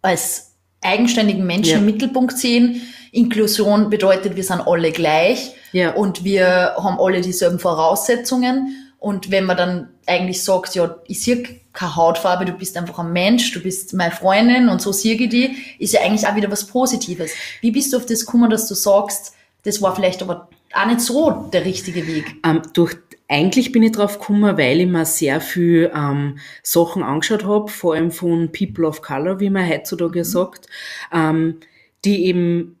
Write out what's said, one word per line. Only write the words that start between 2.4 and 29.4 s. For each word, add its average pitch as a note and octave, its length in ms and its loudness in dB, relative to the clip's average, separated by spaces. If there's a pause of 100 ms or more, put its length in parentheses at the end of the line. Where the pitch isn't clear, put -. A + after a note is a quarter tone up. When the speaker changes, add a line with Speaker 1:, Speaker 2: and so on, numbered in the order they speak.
Speaker 1:
Inklusion G#3+ 760 2
bedeutet, F#3+ 460 2
wir F#3 80 -4
sind F3+ 180 -2
alle E3 300 2
gleich E3 600 2 (200)
Speaker 2:
Ja. F3+ 220 2
Speaker 1:
und F3+ 320 -2
wir F#3 520 4
haben F#3 220 -2
alle F#3 220 2
dieselben F3 380 0
Voraussetzungen. A#3+ 1400 0
Und F#3+ 320 -6
wenn G3 140 2
man F3+ 120 0
dann F3+ 320 -2 (160)
eigentlich F3+ 380 -2
sagt, F#3 320 0
ja, E3+ 220 -2 (100)
ich - 140 -10
sehe A#3+ 220 0 (300)
keine E3+ 220 -8
Hautfarbe, F3+ 500 2
du F3 80 -4
bist - 240 -10
einfach F3 220 -10
ein E3+ 140 -6
Mensch, G#3 400 2
du F3 80 -10
bist F#3 320 -8
meine F3 180 0
Freundin A#3 580 4
und F3+ 120 0
so G3+ 100 -2
sehe A3 240 0
ich A3+ 140 0
die, B3+ 260 2 (240)
ist G#3 140 -2
ja G#3 80 4
eigentlich G#3 260 0
auch G#3 80 -2
wieder G3+ 160 0
was - 160 -6
Positives. F#3+ 640 -2 (300)
Wie A3+ 100 2
bist C#4 220 0
du B3+ 40 2
auf B3 80 -2
das A3+ 200 -2
gekommen, A#3 240 4
dass G#3+ 180 0
du G3 80 -6
sagst, - 580 0 (300)
das G#3 180 -2
war F#3 140 0
vielleicht F#3 260 0
aber F3 280 -8 (240)
auch G3+ 140 0
nicht A#3+ 140 2
so C#4+ 520 0
der F3 120 0
richtige F3+ 420 -4
Weg? D#3 280 -6 (100)
Speaker 2:
Ähm, D#3+ 160 2 (120)
durch, E3+ 220 2 (320)
eigentlich F#3 440 2
bin A3+ 120 4
ich A3 100 4
drauf G#3 260 -2
gekommen, G#3 380 2
weil C#3+ 240 2
ich F3+ 60 2
mir E3+ 180 2
sehr D#3 360 0
viel, E3+ 540 2
ähm, C#3+ 420 -2 (240)
Sachen E3+ 420 0
angeschaut D#3+ 420 -2
hab, G#3 240 0
vor E3+ 260 -2
allem E3 160 0
von E3 400 -2
People E3+ 360 -2
of D#3 140 -6
Color, E3 380 -4
wie G3+ 100 0